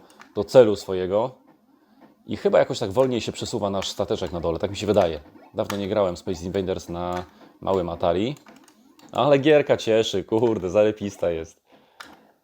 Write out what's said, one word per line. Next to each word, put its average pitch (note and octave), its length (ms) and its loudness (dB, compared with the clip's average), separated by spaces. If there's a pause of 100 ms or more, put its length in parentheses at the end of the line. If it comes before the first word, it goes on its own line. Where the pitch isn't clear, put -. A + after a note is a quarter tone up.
(360)
do G#2 80 -2
celu G#2+ 320 6
swojego. G2 600 -2 (880)
I - 120 -8
chyba G3 220 2
jakoś C3+ 200 0
tak G2+ 120 -4
wolniej B2 300 2
się A2+ 100 -6
przesuwa G#2 380 -6
nasz F#2+ 200 -4
stateczek F#2+ 420 -4
na F2 80 -6
dole, E2 200 -2
tak G2 120 -4
mi G2 60 -10
się G2+ 100 -6
wydaje. F2+ 320 2 (340)
Dawno G2+ 240 -6
nie G2 100 -6
grałem F#2+ 300 0
Space F2+ 280 -8
Invaders F2 440 -4
na F2+ 340 -6 (380)
małym F2+ 280 -2
Atari, F#2 460 0 (760)
ale C#3 260 4
gierka C#3 400 4
cieszy, A2 460 0
kurde, A2 460 0
zarepista G#2 600 0
jest. E2 400 -8 (760)